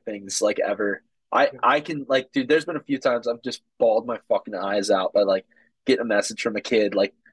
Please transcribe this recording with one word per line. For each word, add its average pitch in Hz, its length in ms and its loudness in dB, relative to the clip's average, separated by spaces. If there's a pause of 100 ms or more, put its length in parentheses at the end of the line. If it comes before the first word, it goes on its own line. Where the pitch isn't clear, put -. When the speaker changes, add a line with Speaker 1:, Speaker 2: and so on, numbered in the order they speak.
Speaker 1:
things, 101 360 -8
like, 104 180 0
ever. 101 440 -2 (280)
I, 135 140 4
Speaker 2:
Yeah. - 180 -2
Speaker 1:
I 147 180 4
can, 147 280 -8
like, 131 240 0
dude, 131 160 -2
there's 151 160 4
been 170 120 -6
a 139 60 -8
few 139 160 -4
times 120 300 0
I've 117 140 -4
just - 200 -8 (160)
bawled 113 280 4
my 117 120 -6 (100)
fucking 107 260 -2
eyes 98 360 -2
out 95 220 0
by, 104 100 4
like, 98 240 0 (400)
getting 127 160 2
a - 20 -6
message 107 380 -2
from 107 140 -4
a 101 40 -6
kid, 107 340 0
like, 98 200 0 (180)